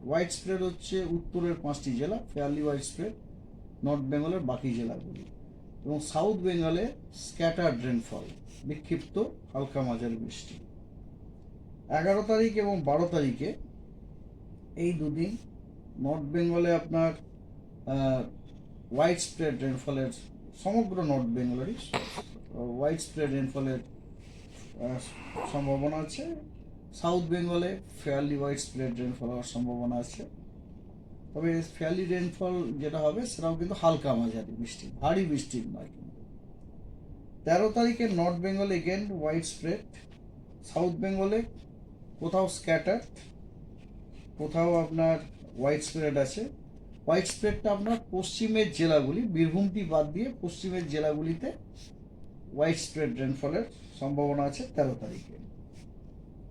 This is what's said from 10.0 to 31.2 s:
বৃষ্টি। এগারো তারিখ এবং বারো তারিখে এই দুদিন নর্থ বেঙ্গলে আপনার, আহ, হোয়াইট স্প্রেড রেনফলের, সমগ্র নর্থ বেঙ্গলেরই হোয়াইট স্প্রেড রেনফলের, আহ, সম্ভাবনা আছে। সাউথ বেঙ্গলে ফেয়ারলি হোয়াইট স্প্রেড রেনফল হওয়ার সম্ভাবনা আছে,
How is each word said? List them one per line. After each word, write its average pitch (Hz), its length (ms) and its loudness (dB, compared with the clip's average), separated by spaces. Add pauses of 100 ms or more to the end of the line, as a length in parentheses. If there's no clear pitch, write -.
বৃষ্টি। - 320 -10 (1400)
এগারো 196 320 6
তারিখ 220 220 8 (120)
এবং 202 100 4 (140)
বারো 160 260 6
তারিখে 143 340 4 (1400)
এই 175 160 4
দুদিন 156 300 0 (760)
নর্থ 147 280 0
বেঙ্গলে 170 360 4 (100)
আপনার, 165 360 4
আহ, - 1080 -2 (720)
হোয়াইট 165 340 6
স্প্রেড 151 360 0
রেনফলের, 131 480 0 (500)
সমগ্র 202 340 4 (140)
নর্থ 127 180 4 (100)
বেঙ্গলেরই 127 380 0 (1040)
হোয়াইট 156 280 2
স্প্রেড 147 320 0
রেনফলের, 131 440 0
আহ, - 1160 -10 (540)
সম্ভাবনা 139 520 2
আছে। 269 200 -6 (760)
সাউথ 175 220 4 (100)
বেঙ্গলে 175 380 2 (300)
ফেয়ারলি 143 400 2
হোয়াইট 143 260 0
স্প্রেড 127 340 -2
রেনফল 123 320 -2
হওয়ার 123 220 -4
সম্ভাবনা 120 500 0
আছে, - 180 -10 (1080)